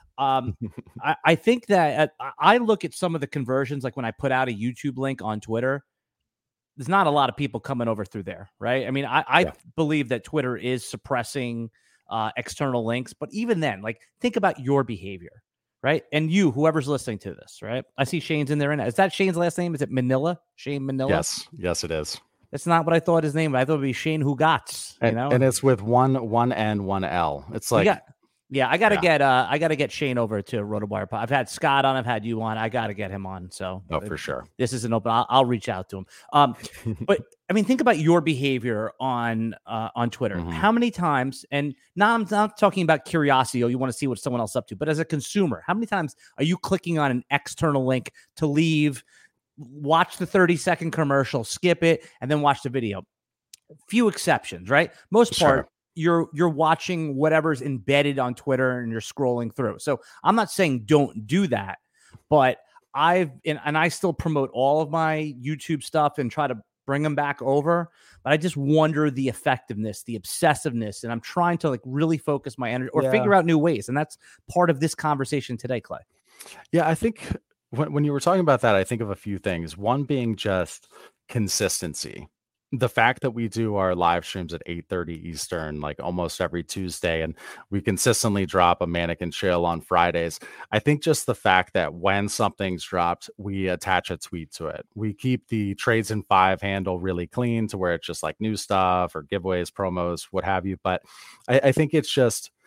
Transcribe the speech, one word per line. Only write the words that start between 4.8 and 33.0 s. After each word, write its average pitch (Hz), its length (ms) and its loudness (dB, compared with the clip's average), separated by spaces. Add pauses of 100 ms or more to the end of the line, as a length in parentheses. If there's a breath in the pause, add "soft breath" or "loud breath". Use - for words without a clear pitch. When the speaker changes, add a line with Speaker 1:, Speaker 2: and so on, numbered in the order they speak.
Speaker 1:
link 135 220 -4
on 107 200 -4
Twitter, 123 440 -4 (920)
there's 131 120 -10
not 190 180 4
a 147 40 4
lot 143 180 4
of 117 80 -4
people 120 240 -4
coming 120 280 -4
over 107 160 -2
through 101 180 -10
there, 90 360 -12
right? 120 280 0
I 131 40 -6
mean, 139 140 -2
I, 135 220 0
I 139 140 6
Speaker 2:
Yeah. 180 120 0 (240)
Speaker 1:
believe 151 340 0
that 120 140 -4
Twitter 127 320 -2
is 123 320 -2
suppressing, 120 840 -6 (380)
uh, 110 280 -2
external 123 480 -2
links, 117 280 -4
but - 200 -10
even 220 280 0
then, 110 220 -2
like, 110 180 -8 (200 soft breath)
think 247 160 0
about 196 240 2
your 139 240 2
behavior, 92 580 -12 (400)
right? 139 300 0
And 156 180 0
you, 180 200 4
whoever's 147 380 2
listening 123 320 -4
to 92 140 -8
this, - 280 -20
right? 117 220 -6 (140)
I 135 60 2
see 156 160 -2
Shane's 151 300 -2
in 151 80 0
there. 143 140 0
And 147 80 -2
is 117 140 -2
that 190 180 2
Shane's 190 240 0
last 170 220 0
name? 175 160 -2
Is 139 80 -4
it - 80 -4
Manila? 131 480 0 (180)
Shane 139 300 -6
Manila? 135 240 -2
Speaker 2:
Yes. - 360 0 (100)
Yes, 87 280 -2
it 82 60 -6
is. 78 300 -4 (320)
Speaker 1:
That's - 140 -8
not 170 180 2
what 165 100 2
I 170 60 4
thought 165 240 2
his 147 100 -2
name 156 180 0
was. 127 80 2
I 131 40 4
thought 151 100 2
it'd 143 80 0
be 135 100 0
Shane 156 300 -2
Hugats, 143 720 0 (100)
you 117 60 4
Speaker 2:
And, 110 80 2
Speaker 1:
know? 131 140 -2
Speaker 2:
and 127 120 4
it's 131 200 2
with 127 200 4
one, 123 480 2
one 120 220 2
N, 107 320 0
one 95 200 -2
L. 76 500 -2
It's - 160 -6
Speaker 1:
We 117 80 4
Speaker 2:
like 98 80 4
Speaker 1:
got, 196 160 2 (480)
yeah, 131 200 0
I 147 60 2
gotta 208 200 4
Speaker 2:
Yeah. - 40 0
Speaker 1:
get, 160 220 4
uh, 127 260 4
I 143 80 0
gotta 156 200 0
get 135 140 -2
Shane 131 280 -2
over 107 240 -2
to - 160 -6
RotoWire 104 500 -4
Pod. 107 140 -6
I've 117 80 -4
had 131 180 0
Scott 139 380 2
on, 135 100 2
I've 127 80 -4
had 113 220 -2
you 113 160 -4
on. 110 160 -4
I 113 100 -2
gotta 110 240 -4
get 98 180 -8